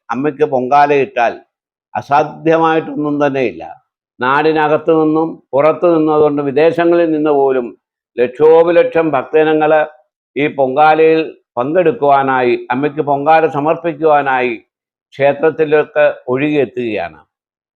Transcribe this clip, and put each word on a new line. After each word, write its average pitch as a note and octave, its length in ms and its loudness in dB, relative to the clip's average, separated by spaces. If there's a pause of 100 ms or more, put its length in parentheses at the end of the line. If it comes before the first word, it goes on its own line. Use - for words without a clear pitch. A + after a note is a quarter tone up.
(100)
അമ്മയ്ക്ക് C#3 340 -4
പൊങ്കാലയിട്ടാൽ C3+ 960 0 (540)
അസാധ്യമായിട്ടൊന്നും D3+ 1300 -2
തന്നെയില്ല. G2+ 540 -6 (400)
നാടിനകത്തു D3+ 840 0
നിന്നും D#3 380 -4 (100)
പുറത്തു D#3 340 2
നിന്നും, D#3 280 2
അതുകൊണ്ട് D3 280 0
വിദേശങ്ങളിൽ E3 680 0
നിന്ന് D3+ 200 -2
പോലും C3 480 -2 (400)
ലക്ഷോപലക്ഷം E3 920 2
ഭക്തജനങ്ങൾ D#3 760 0 (500)
ഈ C#3+ 100 -2
പൊങ്കാലയിൽ D#3 920 2 (200)
പങ്കെടുക്കുവാനായി, C3+ 1120 0
അമ്മയ്ക്ക് C#3+ 300 -4
പൊങ്കാല D3 460 0
സമർപ്പിക്കുവാനായി D3 1120 -2 (540)
ക്ഷേത്രത്തിലേക്ക് D3 1040 0 (140)
ഒഴുകിയെത്തുകയാണ്. A#2+ 960 -4 (520)